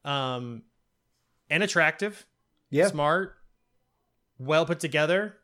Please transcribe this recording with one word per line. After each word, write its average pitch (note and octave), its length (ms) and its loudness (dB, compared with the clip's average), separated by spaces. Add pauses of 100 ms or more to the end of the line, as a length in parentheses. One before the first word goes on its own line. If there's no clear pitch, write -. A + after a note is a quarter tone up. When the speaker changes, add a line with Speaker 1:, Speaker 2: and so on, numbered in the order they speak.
Speaker 1:
Um, B2+ 560 -6 (880)
and D#3 120 0
attractive, G3 640 0 (460)
Speaker 2:
Yeah. D3+ 180 4
Speaker 1:
smart, D#3 480 -2 (1000)
well D#3 260 2
put D#3+ 160 -2
together. E3 640 0